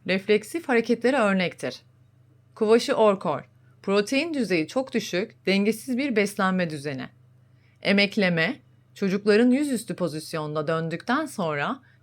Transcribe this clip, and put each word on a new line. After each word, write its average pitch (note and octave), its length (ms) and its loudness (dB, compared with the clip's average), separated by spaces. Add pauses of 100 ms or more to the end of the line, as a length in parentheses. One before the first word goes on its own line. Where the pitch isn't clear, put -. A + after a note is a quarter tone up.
refleksif G#3 600 -2
hareketlere A#3+ 500 2
örnektir. F#3 640 0 (720)
Kuvaşı A#3 400 2
Orkor, F#3 540 2 (340)
protein C4 520 0
düzeyi F3+ 340 0
çok C4 260 -4
düşük, G3+ 520 -4
dengesiz A3 520 0
bir C4+ 180 -2
beslenme F#3+ 540 0
düzeni. C#3 340 -8 (800)
Emekleme, G3 720 2 (380)
çocukların G#3 560 2
yüzüstü C4 460 -2
pozisyonda D3+ 680 -4
döndükten E3 600 -2
sonra E3 540 -4 (220)